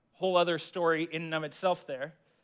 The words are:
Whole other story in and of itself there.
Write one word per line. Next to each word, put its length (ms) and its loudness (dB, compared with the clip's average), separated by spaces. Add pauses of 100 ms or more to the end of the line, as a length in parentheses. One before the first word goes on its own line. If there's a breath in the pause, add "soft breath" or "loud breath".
(120)
Whole 240 2
other 240 4
story 500 0
in 120 -6
and 120 -4
of 80 -2
itself 420 -2
there. 300 -8 (300)